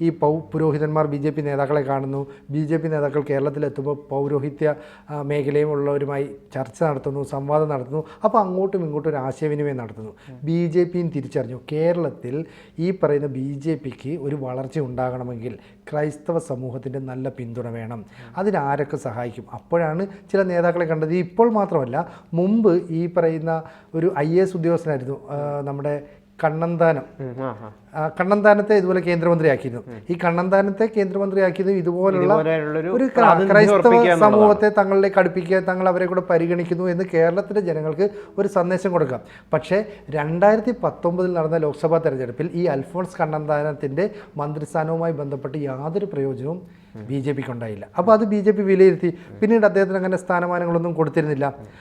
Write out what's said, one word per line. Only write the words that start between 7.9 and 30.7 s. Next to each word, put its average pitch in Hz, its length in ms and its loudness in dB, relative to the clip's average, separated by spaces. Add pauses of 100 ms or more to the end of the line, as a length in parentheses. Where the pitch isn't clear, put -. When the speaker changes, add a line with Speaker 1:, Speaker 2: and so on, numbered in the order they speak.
Speaker 1:
അപ്പോൾ 214 140 2
അങ്ങോട്ടും 190 460 0
ഇങ്ങോട്ടും 151 260 -4
ഒരു 147 60 -2
ആശയവിനിമയം 147 600 -4
നടത്തുന്നു. 110 340 -10
Speaker 2:
ഉം. 131 340 -20
Speaker 1:
ബി 170 220 0
ജെ 170 180 2
പിയും 175 240 -2
തിരിച്ചറിഞ്ഞു, 127 520 -6 (120)
കേരളത്തിൽ 156 720 -2 (340)
ഈ 170 120 0
പറയുന്ന 147 360 0
ബി 135 260 -6
ജെ 143 220 -4
പിക്ക് 135 460 -8
ഒരു 143 160 -4
വളർച്ച 131 420 -8
ഉണ്ടാകണമെങ്കിൽ 123 800 -6 (320)
ക്രൈസ്തവ 151 480 -4
സമൂഹത്തിൻ്റെ 127 600 -8
നല്ല 131 300 -8
പിന്തുണ 120 400 -8
വേണം. 117 300 -10
Speaker 2:
ഉം. 101 60 -14 (320)
Speaker 1:
അതിനാരൊക്കെ 151 600 -2
സഹായിക്കും? 120 480 -8 (100)
അപ്പോഴാണ് 170 520 -2 (260)
ചില 196 100 4
നേതാക്കളെ 175 420 2
കണ്ടത്. 156 300 0
ഇപ്പോൾ 180 360 2
മാത്രമല്ല, 170 600 -2 (220)
മുമ്പ് 185 560 4
ഈ 165 160 -2
പറയുന്ന 160 560 -2 (320)
ഒരു 165 240 0
ഐ 160 200 2
എ 190 40 6
എസ് 185 140 -2
ഉദ്യോഗസ്ഥനായിരുന്നു, 156 720 -2
ആ, 143 320 -6
നമ്മുടെ 143 420 -4 (420)
കണ്ണന്താനം. 160 580 2 (180)
Speaker 2:
ഉം, 127 220 -10
ആ, 131 60 -4
ആ. 110 240 -12 (220)
Speaker 1:
ആ, 151 140 -4 (120)
കണ്ണന്താനത്തെ 208 540 4
ഇതുപോലെ 185 260 2
കേന്ദ്രമന്ത്രിയാക്കിയിരുന്നു. 160 840 2
Speaker 2:
ഉം. 117 240 -16
Speaker 1:
ഈ 175 140 -4
കണ്ണന്താനത്തെ 196 720 2